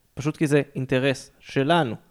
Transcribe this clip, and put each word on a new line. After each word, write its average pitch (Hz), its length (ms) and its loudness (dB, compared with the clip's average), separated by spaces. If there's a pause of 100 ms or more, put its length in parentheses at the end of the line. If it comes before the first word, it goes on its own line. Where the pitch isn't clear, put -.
(140)
פשוט 139 240 -6
כי 160 100 0
זה 143 140 4 (140)
אינטרס 131 640 -2
שלנו, 139 560 0 (160)